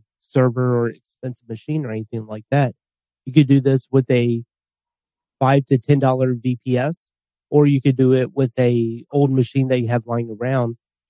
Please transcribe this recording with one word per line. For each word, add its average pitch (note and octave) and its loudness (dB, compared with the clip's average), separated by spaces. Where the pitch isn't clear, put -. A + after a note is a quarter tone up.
server B2+ 0
or A#2 -2
expensive - -14
machine D3 -6
or A#2 -8
anything A2 -10
like G#2+ -14
that, C3+ -2
you C3 -12
could D3 6
do C#3 4
this C3+ 0
with C3 0
a A#2+ 0
five C3+ 2
to C3+ 0
ten C#3 0
dollar C3 0
V B2 -4
P B2+ -2
S, C#3+ -4
or D3 4
you C#3 2
could C3+ 2
do C3 2
it B2+ 0
with C3+ -2
a A#2 0
old C#3+ 2
machine C3 0
that B2+ 0
you A#2 -4
have A#2 -4
lying A#2 -6
around. A#2+ -4